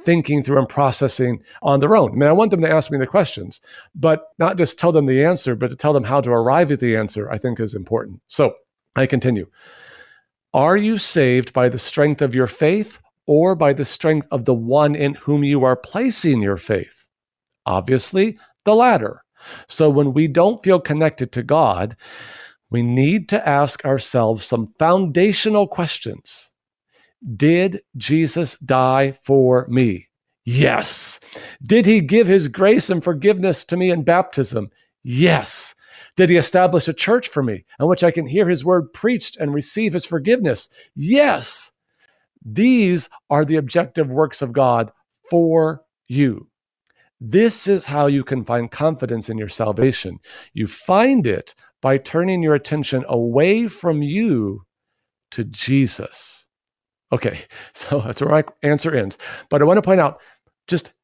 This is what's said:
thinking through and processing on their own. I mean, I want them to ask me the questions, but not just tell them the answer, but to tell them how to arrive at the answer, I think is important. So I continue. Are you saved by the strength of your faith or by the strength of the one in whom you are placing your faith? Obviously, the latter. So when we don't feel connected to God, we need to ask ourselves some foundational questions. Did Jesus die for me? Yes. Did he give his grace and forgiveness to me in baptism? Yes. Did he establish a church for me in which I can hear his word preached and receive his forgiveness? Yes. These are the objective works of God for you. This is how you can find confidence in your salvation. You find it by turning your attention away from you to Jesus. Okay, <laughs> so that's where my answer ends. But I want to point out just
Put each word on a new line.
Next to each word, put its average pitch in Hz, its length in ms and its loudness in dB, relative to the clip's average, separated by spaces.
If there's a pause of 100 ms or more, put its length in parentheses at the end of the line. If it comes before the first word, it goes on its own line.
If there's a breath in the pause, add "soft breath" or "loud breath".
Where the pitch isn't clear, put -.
thinking 147 400 0
through 135 180 0
and 127 100 0
processing 131 720 -2 (200 loud breath)
on 139 180 2
their 185 180 4
own. 127 140 2
I - 40 -8
mean, 143 140 4
I 160 40 4
want 202 180 2
them 175 100 0
to 160 100 2
ask 156 200 0
me 143 60 -4
the 127 100 -2
questions, - 520 -2 (340 loud breath)
but 156 340 0 (120)
not 190 180 -2
just - 220 0
tell 170 140 2
them 151 120 4
the 131 180 2
answer, 151 320 0
but - 140 -4
to 127 60 -16
tell 151 180 0
them 127 120 0
how 135 160 0
to 120 100 0
arrive 135 400 2
at 139 80 -2
the 120 160 0
answer, 107 340 -4
I 107 80 -6
think 120 220 -6
is 107 160 -6
important. 101 520 -6
So - 280 0 (400)
I 131 100 2
continue. 120 420 -2 (1040 soft breath)
Are 160 240 2
you 214 200 0
saved 127 540 0
by 127 160 2
the 123 120 -4
strength 147 420 0
of 127 140 -2
your 127 120 2
faith 196 520 -2 (260)
or 165 300 2
by 147 180 2
the 135 120 -6
strength 156 460 -2
of 120 140 -4
the 131 80 2
one 143 420 0
in 143 200 -2
whom 143 280 0
you 143 200 2
are 127 120 4
placing 180 680 -2
your 98 160 0
faith? - 520 -6 (560)
Obviously, 131 720 -2 (280 soft breath)
the 214 100 4
latter. 202 480 2 (440 loud breath)
So 156 220 2
when 139 240 2
we 156 140 2
don't 175 360 0
feel 185 160 4
connected 151 540 -2
to 123 100 -6
God, 113 520 0 (760 loud breath)
we 120 120 -2
need 139 480 0
to 202 180 -2
ask 143 380 0
ourselves 120 600 -2
some 113 340 -4
foundational 190 880 0
questions. - 840 -10 (840)
Did 175 460 2 (160)
Jesus 156 600 -2
die 131 520 2
for 127 580 2
me? 120 380 0 (380)
Yes. - 760 -2 (460 loud breath)
Did 214 200 4
he 214 160 4
give 180 260 4
his 185 200 4
grace 196 420 2
and 175 140 -2
forgiveness 180 640 0
to 175 120 -4
me 180 140 2
in 165 120 -2
baptism? 135 680 0 (340)
Yes. 139 720 0 (400 loud breath)
Did 185 140 4
he 175 60 4
establish 180 520 2
a 165 60 -2
church 240 360 -2
for 143 140 -2
me 104 220 -6 (140 soft breath)
in 143 80 0
which 180 160 0
I 170 80 4
can 160 160 -4
hear 175 220 0
his 151 160 -2
word 175 280 0
preached - 440 -4
and 143 160 -4
receive 170 400 -4
his 175 120 -4
forgiveness? 170 640 -2 (280 soft breath)
Yes. 185 760 0 (720)
These 185 640 2 (200 loud breath)
are 147 160 2
the 156 100 0
objective 147 540 -2
works 139 320 -2
of 123 100 -6
God 120 400 2 (380)
for 160 540 2 (240)
you. 127 420 -2 (720)
This 190 460 0
is 196 180 0
how 143 220 0
you 139 180 0
can 127 180 -6
find 120 260 -4
confidence 127 600 -4
in 110 80 -8
your 107 100 -8
salvation. 107 720 -2 (340 loud breath)
You 107 140 -6
find 220 580 0
it - 300 -6 (260 soft breath)
by 135 160 2
turning 175 460 -2
your 151 100 2
attention 143 540 -4
away 147 600 0
from 160 320 -2
you 143 640 -2 (640)
to 113 140 -8
Jesus. - 1040 -4 (640)
Okay, 113 260 -4 (180)
<laughs> - 160 -20
so - 280 -6
that's 113 180 -8
where 139 100 -2
my 151 140 2 (180)
answer 151 320 -2
ends. 101 240 -4 (320 loud breath)
But 147 120 2
I 147 40 4
want 180 120 4
to 208 40 2
point 185 200 2
out - 200 -2 (460 soft breath)
just - 240 -6 (120)